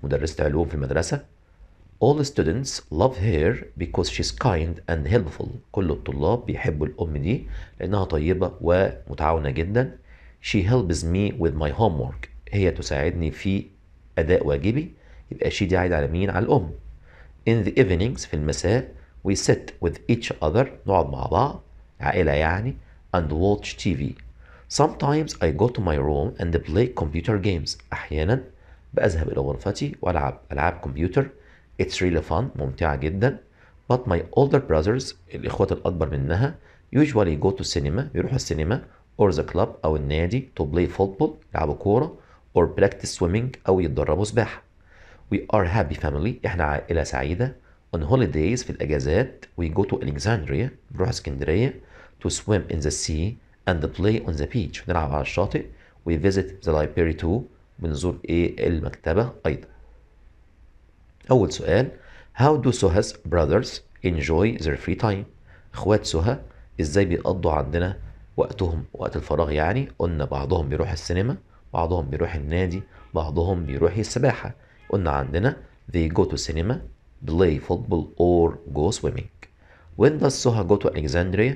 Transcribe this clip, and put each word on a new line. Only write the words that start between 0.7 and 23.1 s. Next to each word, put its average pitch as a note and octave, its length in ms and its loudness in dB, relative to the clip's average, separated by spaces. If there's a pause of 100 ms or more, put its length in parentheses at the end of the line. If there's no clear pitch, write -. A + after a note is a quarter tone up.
المدرسة. D2+ 500 -2 (800)
All C#3+ 200 4
students G#2+ 560 -2 (120)
love G#2 240 2
her F2+ 480 2 (180)
because - 260 -2
she's - 240 -4
kind F2 420 0 (160)
and D2+ 240 -2
helpful، - 340 -2 (240)
كل F#2+ 180 0
الطلاب D#2 560 0
بيحبوا - 400 -2
الأم D#2 300 -4
دي D#2+ 300 -2 (340)
لأنها F#2+ 240 0
طيبة F2 560 0
ومتعاونة D#2+ 880 0
جدا. G2+ 480 -2 (540)
She G#2 100 2 (100)
helps E2+ 320 2
me F#2 260 0 (120)
with D#2 120 2
my D#2 160 0
homework، C#2 580 -2 (220)
هي G2 200 4
تساعدني D#2 600 -2
في - 360 -2 (520)
أداء E2 280 4
واجبي، G#2+ 480 0 (360)
يبقى - 200 -2
she - 120 -2
دي F2+ 140 2
عايدة F2+ 200 2
على C#2+ 120 0
مين؟ F2+ 220 0
على F#2+ 140 0
الأم. F#2+ 260 2 (800)
In A2+ 160 2
the - 40 0
evenings، G2+ 560 2
في - 80 -6
المساء، D#2+ 540 0 (400)
we G2 40 2
sit - 540 0
with E2 80 0 (180)
each A#2 180 -2 (140)
other، G2 220 2 (200)
نقعد F2 240 4
مع C2 160 -6
بعض، A#2+ 360 0 (380)
عائلة D#2 320 2
يعني، F2 440 0 (400)